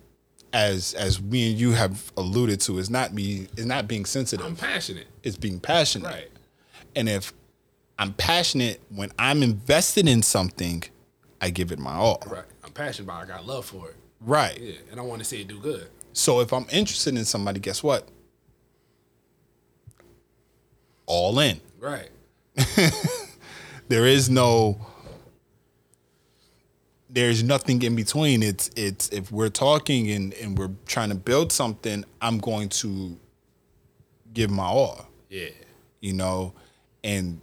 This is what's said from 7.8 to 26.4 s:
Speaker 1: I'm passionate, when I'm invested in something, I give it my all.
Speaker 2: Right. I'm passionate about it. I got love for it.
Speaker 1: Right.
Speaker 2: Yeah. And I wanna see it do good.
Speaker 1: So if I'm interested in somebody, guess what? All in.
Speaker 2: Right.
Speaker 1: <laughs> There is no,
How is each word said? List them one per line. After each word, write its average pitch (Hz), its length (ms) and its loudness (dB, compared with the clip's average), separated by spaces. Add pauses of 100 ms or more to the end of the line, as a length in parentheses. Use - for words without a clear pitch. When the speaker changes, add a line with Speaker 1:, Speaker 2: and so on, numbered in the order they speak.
Speaker 1:
I'm 98 140 0
passionate, 143 720 0 (120)
when 101 240 -6
I'm 139 240 2
invested 139 640 4
in 120 160 8
something, 90 600 0 (580)
I 92 80 0
give 87 240 -2
it 76 60 -8
my 67 160 -8
all. 98 320 2
Speaker 2:
Right. 92 180 -12 (180)
I'm - 100 -20
passionate 123 340 -8
about 85 160 -10
it. 92 100 -14
I 92 40 -12
got 85 100 -14
love 127 180 -8
for 90 240 -16
it. 82 80 -20 (240)
Speaker 1:
Right. 120 400 2
Speaker 2:
Yeah. 107 140 -12 (160)
And 113 100 -14
I - 20 -10
wanna 113 220 -8
see 113 160 -8
it 95 80 -12
do 104 120 -14
good. 107 260 -6 (260)
Speaker 1:
So 123 280 4
if 120 120 2
I'm 127 180 0
interested 160 460 0
in 113 80 -2
somebody, 101 340 -2
guess 98 240 -6
what? 139 240 0 (3000)
All 90 320 2
in. 113 220 2 (180)
Speaker 2:
Right. 135 320 -10 (460)
Speaker 1:
<laughs> 156 340 4 (1000)
There 117 180 6
is 131 240 6
no, 117 560 4 (2250)